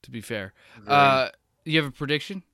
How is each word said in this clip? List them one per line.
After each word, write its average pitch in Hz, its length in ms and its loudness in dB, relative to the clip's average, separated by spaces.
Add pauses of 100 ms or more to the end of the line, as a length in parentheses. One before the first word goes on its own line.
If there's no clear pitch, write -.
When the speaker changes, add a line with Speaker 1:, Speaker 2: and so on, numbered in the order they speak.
Speaker 1:
To - 80 -20
be 120 100 -10
fair, 101 320 -8 (240)
Speaker 2:
Agreed. 110 160 -4
Speaker 1:
uh, 139 360 4 (360)
you 160 180 0
have 147 60 -4
a 127 60 -10
prediction? 151 480 -6 (120)